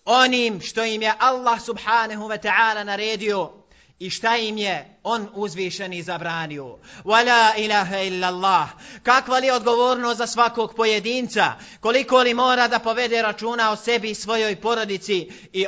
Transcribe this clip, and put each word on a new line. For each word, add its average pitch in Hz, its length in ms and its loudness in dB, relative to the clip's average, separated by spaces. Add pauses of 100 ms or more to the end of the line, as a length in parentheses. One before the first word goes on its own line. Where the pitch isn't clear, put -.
onim 247 560 2
što - 220 -6
im 220 180 -4
je 220 180 2
Allah 247 420 2
subhanahu 214 600 -2
wa 214 140 -6 (100)
ta'ala 214 360 2
naredio 202 760 -4 (380)
i 185 100 -10
šta 226 280 0
im 214 200 -4
je 185 460 -6
on 214 300 -4
uzvišeni 185 680 -8
zabranio. 160 760 -8 (280)
Wa 226 220 4
la 226 300 6
ilaha 208 400 0
illa 185 300 -4
Allah. 180 420 0 (340)
Kakva 254 360 4
li 262 80 0
je 262 60 2
odgovornost 240 640 0
za 233 100 -4
svakog 226 480 2
pojedinca, 220 800 0 (260)
koliko 254 380 2
li 247 160 4
mora 247 340 4
da 233 120 0
povede 226 420 -2
računa 220 500 -2
o 214 40 -2
sebi 220 340 -2
i 208 60 -6
svojoj 214 400 -2
porodici 202 760 -4 (220)
i 190 140 -2